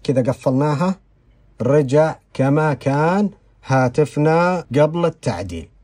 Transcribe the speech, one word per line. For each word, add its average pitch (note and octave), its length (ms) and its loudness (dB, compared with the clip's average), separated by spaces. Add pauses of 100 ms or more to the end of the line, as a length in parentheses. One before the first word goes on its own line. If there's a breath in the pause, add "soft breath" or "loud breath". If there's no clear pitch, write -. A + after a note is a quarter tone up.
كذا B2+ 180 0
قفلناها، C#3+ 720 -2 (680)
رجع D3 540 2 (180)
كما D#3 400 0
كان D#3+ 560 0 (360)
هاتفنا D#3 1000 0 (140)
قبل E3+ 260 0
التعديل. F#2 640 -8 (140)